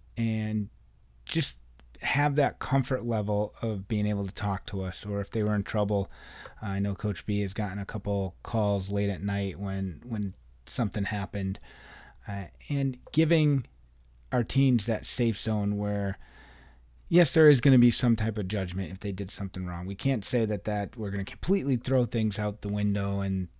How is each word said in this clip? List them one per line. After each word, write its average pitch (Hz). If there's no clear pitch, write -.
and 110
just -
have 143
that 139
comfort 127
level 104
of 107
being 104
able 101
to 95
talk 98
to 98
us, 92
or 101
if -
they 110
were 107
in 98
trouble. 104
Uh, 110
I 98
know 101
Coach -
B 101
has 98
gotten 101
a 98
couple 101
calls 101
late 101
at 90
night 98
when, 95
when 104
something 107
happened, 98
uh, 101
and 135
giving 156
our 120
teens 135
that 110
safe 117
zone 104
where, 101
yes, 170
there 160
is 135
gonna 135
be 120
some 117
type 110
of 98
judgment 95
if 95
they 101
did 95
something 95
wrong. 87
We 98
can't 131
say 117
that, 104
that 104
we're 104
gonna 98
completely 139
throw 127
things 110
out 104
the 104
window 101
and 95